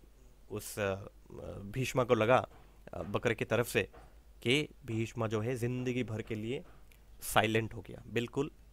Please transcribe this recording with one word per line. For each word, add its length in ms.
उस, 280
अ, 160
भीष्मा 400
को 100
लगा, 340
अ, 80
बकरे 320
की 100
तरफ 240
से 140
कि 260
भीष्मा 400
जो 140
है 160
ज़िंदगी 480
भर 180
के 120
लिए 300
साइलेंट 540
हो 80
गया, 240
बिल्कुल 440